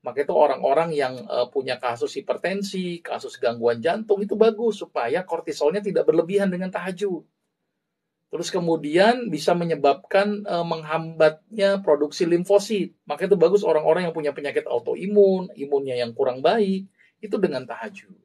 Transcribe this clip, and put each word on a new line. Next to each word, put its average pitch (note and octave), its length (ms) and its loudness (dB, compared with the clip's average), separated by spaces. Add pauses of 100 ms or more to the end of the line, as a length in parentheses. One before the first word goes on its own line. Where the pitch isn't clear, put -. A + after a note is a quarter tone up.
Maka B2+ 160 -6
itu E3+ 160 -2
orang-orang C#3+ 560 2
yang, C3 240 -2
eh, B2 320 -4
punya C3 320 -4
kasus B2 340 -4
hipertensi, F3+ 840 -4
kasus - 400 -10
gangguan A#2 400 0
jantung G3 400 0
itu G#3 160 -2
bagus A3 480 2
supaya C3 400 -2
kortisolnya D#3+ 560 -2
tidak F#3 240 0
berlebihan F3+ 480 4
dengan F3+ 160 -4
tahajud. F#3 560 -6 (1040)
Terus D#3+ 240 -8
kemudian F3 800 2
bisa D#3 240 0
menyebabkan, E3+ 880 0
eh, E3+ 220 -4
menghambatnya E3 1160 -2
produksi D3+ 460 0
limfosit. F#3 640 2 (160)
Maka D3 180 -4
itu F#3+ 80 2
bagus F#3+ 300 4
orang-orang D#3+ 420 2
yang D#3+ 80 -4
punya D3 220 -2
penyakit C#3+ 320 -4
autoimun, F#3 880 2
imunnya C#3 420 -2
yang A#2 140 -4
kurang C3 320 -2
baik, F#3+ 400 2 (340)
itu G#3 220 -6
dengan D3 240 0
tahajud. G#2+ 500 -14 (100)